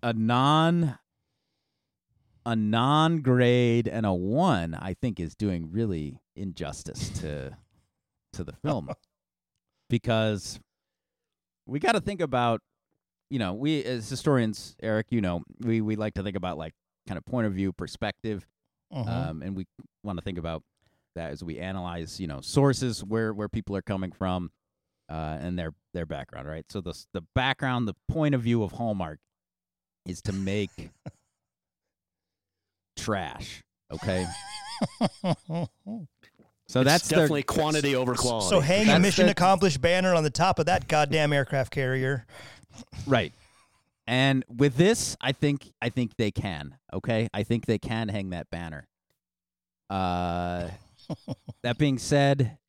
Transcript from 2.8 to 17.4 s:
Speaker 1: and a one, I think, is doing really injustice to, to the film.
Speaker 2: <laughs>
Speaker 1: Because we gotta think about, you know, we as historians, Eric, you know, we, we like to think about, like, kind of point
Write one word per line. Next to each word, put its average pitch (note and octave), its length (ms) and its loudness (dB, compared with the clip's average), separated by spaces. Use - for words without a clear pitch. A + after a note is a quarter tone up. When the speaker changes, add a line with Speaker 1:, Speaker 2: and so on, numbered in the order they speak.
Speaker 1:
and A2 200 -2
a F#2+ 80 4
one, F#2+ 600 2
I F#2 200 -6
think, A2 260 -6
is D#2+ 140 -6
doing F2 360 -2
really F2 500 -4
injustice - 760 -8
to, D2 360 -8
to F2+ 120 -8
the C#2+ 80 -14
film. A#2+ 420 -4
Speaker 2:
<laughs> - 40 -20
Speaker 1:
Because A2 680 -2
we C#3 140 -4
gotta E4+ 240 2
think G3 180 -4
about, A#2+ 400 0
you C3+ 80 -2
know, F#2+ 160 -2
we C#3+ 300 -2
as A#2 220 -6
historians, B2+ 760 0
Eric, A2 260 -2
you A#2 140 0
know, F2 200 -2
we, A2+ 200 0
we G#2+ 160 -2
like G#2+ 180 -4
to G2 80 -6
think G2 140 -6
about, F2 220 -6
like, D#2+ 160 -10
kind F#2 100 -8
of - 80 -10
point A#2+ 220 -2